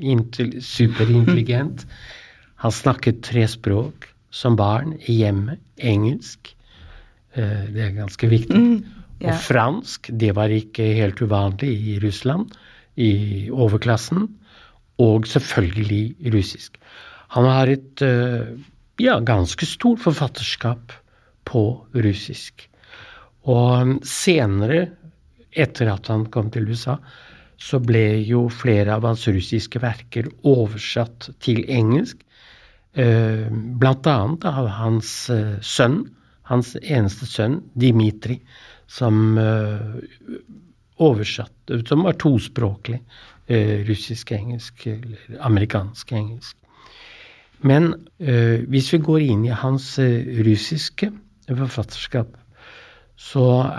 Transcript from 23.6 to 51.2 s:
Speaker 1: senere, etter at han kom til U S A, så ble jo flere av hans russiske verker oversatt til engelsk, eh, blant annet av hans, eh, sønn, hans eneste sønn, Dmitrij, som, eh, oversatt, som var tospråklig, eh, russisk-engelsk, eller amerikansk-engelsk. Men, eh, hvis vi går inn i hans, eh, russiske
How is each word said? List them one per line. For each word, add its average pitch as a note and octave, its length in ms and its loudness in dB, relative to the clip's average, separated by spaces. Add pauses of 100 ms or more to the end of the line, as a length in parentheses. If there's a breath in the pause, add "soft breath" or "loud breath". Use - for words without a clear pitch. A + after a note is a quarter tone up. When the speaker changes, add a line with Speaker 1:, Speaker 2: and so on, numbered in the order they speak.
Speaker 1:
senere, C3+ 840 2 (640)
etter A#2+ 380 0
at F#2+ 160 -8
han A2 180 0
kom A2 240 -4
til G#2+ 180 -4
U A2+ 40 -4
S A#2 160 -6
A, C3+ 80 -2 (600 loud breath)
så - 200 -4
ble A2 480 2
jo A#2+ 220 2
flere G#2+ 460 2
av A2 80 -2
hans A2+ 240 0
russiske G#2 540 -2
verker A#2 460 -6 (160)
oversatt A#2 840 0 (100)
til A#2+ 300 0
engelsk, B2+ 480 0 (800 soft breath)
eh, A2+ 540 2
blant B2 560 0
annet C#3+ 380 0
av C3+ 240 -2
hans, A2 640 -4
eh, G#2+ 300 -2
sønn, - 500 0 (360 soft breath)
hans B2 360 -2
eneste A2+ 440 -2
sønn, B2 360 -2 (140)
Dmitrij, A#2 640 2 (460 loud breath)
som, A2 520 2
eh, G#2+ 400 0 (1200)
oversatt, A#2 840 0
som D#3 160 2
var F#3 120 2
tospråklig, A#2 840 -2 (480 soft breath)
eh, G#2+ 380 0
russisk-engelsk, A2+ 1000 -8
eller A2+ 540 -12
amerikansk-engelsk. G#2+ 1120 -2 (1080 loud breath)
Men, D3+ 320 4 (260)
eh, A#2 380 2 (100)
hvis C3+ 220 0
vi E3+ 80 2
går D#3 220 2 (100)
inn G#2+ 140 2
i A#2+ 100 0
hans, C3 440 -4
eh, B2 260 2 (180)
russiske D3 720 0 (360)